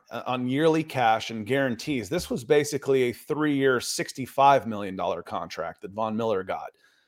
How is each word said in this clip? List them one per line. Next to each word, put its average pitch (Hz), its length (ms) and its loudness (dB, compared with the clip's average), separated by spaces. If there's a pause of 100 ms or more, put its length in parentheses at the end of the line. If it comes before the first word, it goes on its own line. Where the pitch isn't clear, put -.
(120)
uh, 113 140 -8
on 123 200 -4
yearly 156 380 2
cash 117 480 2
and 110 140 -6
guarantees, 127 640 -2
this 170 200 -4
was 123 140 -4
basically 139 600 2
a 120 100 0
three-year, 139 680 2
sixty-five 135 880 2
million 101 300 -6
dollar 87 260 -4
contract 85 600 -8
that 92 80 -14
Von 110 260 -4
Miller 110 260 0
got. 90 280 -8 (360)